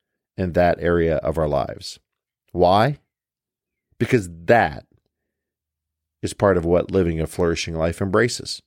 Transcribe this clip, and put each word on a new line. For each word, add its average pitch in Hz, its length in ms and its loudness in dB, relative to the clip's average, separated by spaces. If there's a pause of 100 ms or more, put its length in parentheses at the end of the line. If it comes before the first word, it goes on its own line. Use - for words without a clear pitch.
(360)
in 90 180 -4
that 87 260 2
area 82 380 2
of 78 200 -4
our 78 100 0
lives. - 520 -6 (520)
Why? 101 460 2 (1000)
Because 110 280 0 (180)
that 90 420 2 (1400)
is 101 100 -6
part 98 240 2
of 82 80 -2
what 87 240 2
living 85 320 0
a 78 60 -4
flourishing 85 480 -4
life 82 260 -4
embraces. 107 640 -4